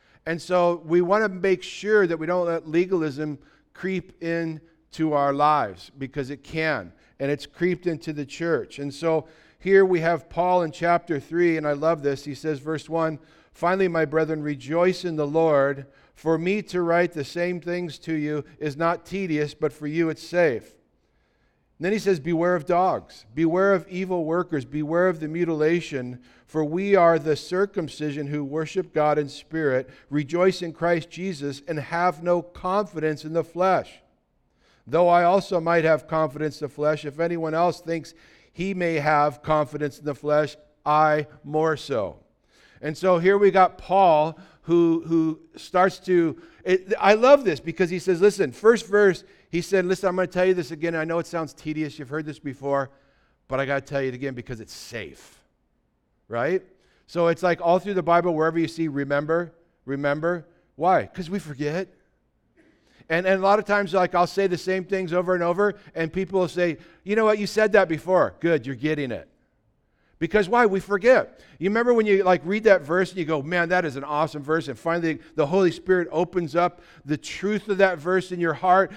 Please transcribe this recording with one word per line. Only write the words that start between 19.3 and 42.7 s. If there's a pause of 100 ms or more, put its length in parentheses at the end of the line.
but
for
you
it's
safe." (1000)
And
then
he
says,
"Beware
of
dogs,
beware
of
evil
workers,
beware
of
the
mutilation, (260)
for
we
are
the
circumcision
who
worship
God
in
spirit, (180)
rejoice
in
Christ
Jesus,
and
have
no
confidence
in
the
flesh. (840)
Though
I
also
might
have
confidence
in
the
flesh,
if
anyone
else
thinks (380)
he
may
have
confidence
in
the
flesh, (300)
I (160)
more
so." (640)